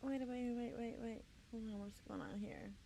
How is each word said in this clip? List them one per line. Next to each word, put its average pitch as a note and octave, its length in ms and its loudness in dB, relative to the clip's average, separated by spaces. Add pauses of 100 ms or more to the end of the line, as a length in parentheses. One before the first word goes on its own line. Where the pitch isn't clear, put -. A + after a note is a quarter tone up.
Wait, C4+ 200 4
wait, B3 340 4
wait, A#3+ 220 2
wait, A#3 240 2
wait. A3+ 200 0 (300)
Hold A3+ 120 -2 (100)
on, G3+ 60 0
what's G3+ 280 -4
going - 140 -2
on F#3 180 -2
here? G3+ 320 -2 (140)